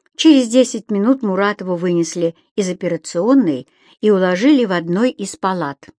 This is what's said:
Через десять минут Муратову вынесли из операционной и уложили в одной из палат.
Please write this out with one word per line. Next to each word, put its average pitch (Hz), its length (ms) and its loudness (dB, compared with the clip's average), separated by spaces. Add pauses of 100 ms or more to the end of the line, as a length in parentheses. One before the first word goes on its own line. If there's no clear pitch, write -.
(180)
Через 269 320 4
десять 240 420 0
минут 226 320 0
Муратову 190 520 -2
вынесли 170 600 -2 (200)
из 190 140 -2
операционной 175 960 -2 (340)
и 214 100 2
уложили 196 540 2
в 190 60 -4
одной 175 380 -2
из - 260 -10
палат. 175 520 -6 (120)